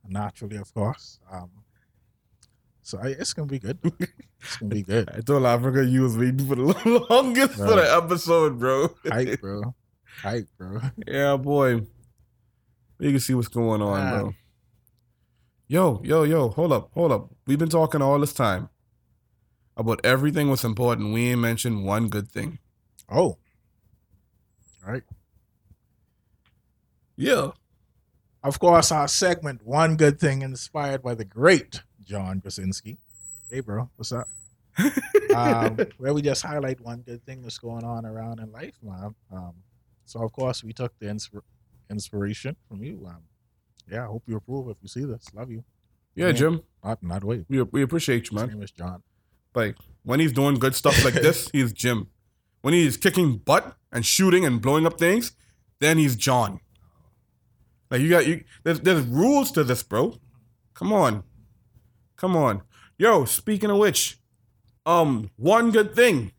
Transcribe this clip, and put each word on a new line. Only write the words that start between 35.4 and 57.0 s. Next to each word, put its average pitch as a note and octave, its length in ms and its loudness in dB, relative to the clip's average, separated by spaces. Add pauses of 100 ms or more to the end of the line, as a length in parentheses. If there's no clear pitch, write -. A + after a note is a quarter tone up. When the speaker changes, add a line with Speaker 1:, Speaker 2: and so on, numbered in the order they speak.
Speaker 1:
where C3 140 -2
we D3 100 0
just C#3 200 0
highlight C3+ 380 -6
one A#2 220 -14
good A#2+ 220 -18
thing C3 180 -18
that's A2+ 160 -16
going A#2+ 260 -12
on A#2 200 -8
around A2+ 360 -12
in A2 100 -16
life, C3 320 -18
man. G2+ 320 -14 (180)
Um, F2+ 200 -14 (520)
so, A2+ 200 -10
of A2 80 -6
course, B2+ 320 -4
we A2+ 80 -14
took A#2+ 260 -8
the G#2 80 -12
insp-, G#2 340 -10 (480)
inspiration G#2 680 -8 (120)
from G2 140 -16
you. A#2+ 240 -14
Um, E2+ 160 -20 (680)
yeah, A2 140 -10
I A#2 40 -10
hope A2 200 -12
you A2+ 120 -8
approve B2+ 320 -10
if G2+ 120 -14
you G2 60 -20
see B2+ 160 -8
this. A#2+ 280 -10
Love A#2 200 -14
you. A2+ 100 -14 (540)
Speaker 2:
Yeah, F3+ 100 -2
Speaker 1:
Man, D3+ 100 2
Speaker 2:
Jim. D#3 260 0 (200)
Speaker 1:
Not, A2 220 -8
not F2+ 180 -6
wait. G#2 260 -6
Speaker 2:
We, C3 140 0
we C3 200 -2
appreciate C3+ 460 -2
you, G#2 100 -8
Speaker 1:
His A#2 80 -4
Speaker 2:
man. - 20 -8
Speaker 1:
name G#2 160 -12
is - 80 -18
John. F2+ 320 -14 (500)
Speaker 2:
Like, A2 220 -2 (260)
when B2+ 160 -2
he's D#3+ 140 2
doing C#3 240 2
good C3 180 0
stuff - 300 4
like B2 100 4
Speaker 1:
<laughs> C3 80 0
Speaker 2:
this, E3 300 2
he's C3 200 2
Jim. A2+ 360 -4 (540)
When F3 120 2
he's D#3 220 4
kicking F3 400 2
butt - 400 2 (160)
and A#2 120 -4
shooting F#3 400 4
and B2 160 0
blowing C#3+ 240 2
up E3 140 0
things, G3 320 0 (480)
then D#3 180 4
he's C#3+ 200 2
John. A2 420 0 (1300)